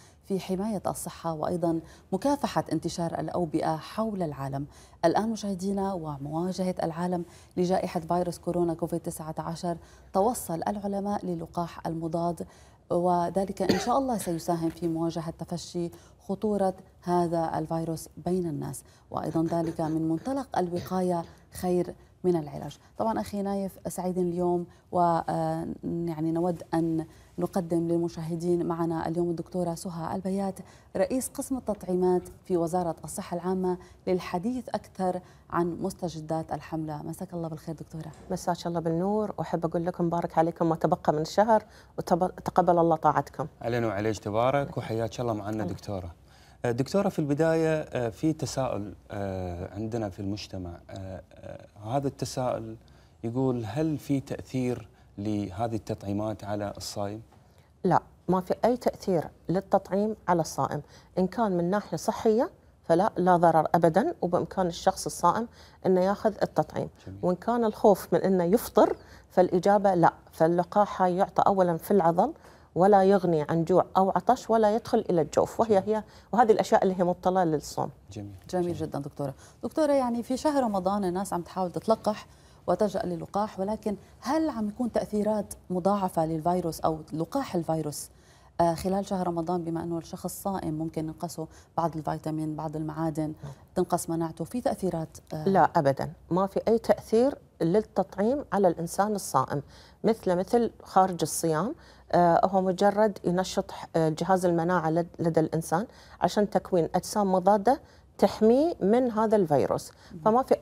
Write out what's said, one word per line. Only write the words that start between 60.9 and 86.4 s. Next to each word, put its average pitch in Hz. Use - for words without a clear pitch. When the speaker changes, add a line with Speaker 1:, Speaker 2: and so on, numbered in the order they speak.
Speaker 2:
إن 185
كان 208
من 170
ناحية 196
صحية 233
فلا، 175
لا 180
ضرر 160
أبدا، 175
وبإمكان 175
الشخص 175
الصائم 175
أنه 185
ياخذ 196
التطعيم. -
Speaker 3:
جميل. 98
Speaker 2:
وإن 180
كان 233
الخوف 214
من 170
أنه 185
يفطر، 214
فالإجابة 190
لا، 170
فاللقاح 175
يعطى 180
أولا 180
في -
العضل 190
ولا 190
يغني 185
عن 165
جوع 170
أو 190
عطش 226
ولا 220
يدخل 233
إلى 170
الجوف، -
وهي 220
Speaker 3:
جميل. 208
Speaker 2:
هي، 214
وهذه 220
الأشياء -
اللي 185
هي 190
مبطلة 180
للصوم. 151
Speaker 3:
جميل. 101
Speaker 1:
جميل 180
Speaker 3:
جميل. 170
Speaker 1:
جدا 151
دكتورة. 143
دكتورة، 285
يعني 240
في 254
شهر 285
رمضان 202
الناس 185
عم 175
تحاول 180
تتلقح 214
وتلجأ 185
للقاح، 180
ولكن 208
هل 311
عم 226
يكون 214
تأثيرات 208
مضاعفة 185
للفيروس 165